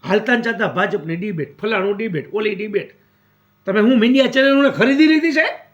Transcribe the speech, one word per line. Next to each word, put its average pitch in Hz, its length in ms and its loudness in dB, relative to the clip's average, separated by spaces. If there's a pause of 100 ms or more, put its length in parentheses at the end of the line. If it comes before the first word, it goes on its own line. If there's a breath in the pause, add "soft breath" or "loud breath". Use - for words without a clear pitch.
હાલતા 214 320 0
ને 226 60 -2
ચાલતા 226 260 -4
ભાજપની 175 480 -4
ડિબેટ, 175 440 -8
ફલાણું 202 380 -2
ડિબેટ, 196 360 -6
ઓલી 214 220 -4
ડિબેટ. 208 460 -8 (640)
તમે 196 140 0
હું 233 200 4
મીડિયા 254 280 4
ચેનલોને 277 420 4
ખરીદી 277 380 2
લીધી 311 260 2
છે? 311 120 2 (280)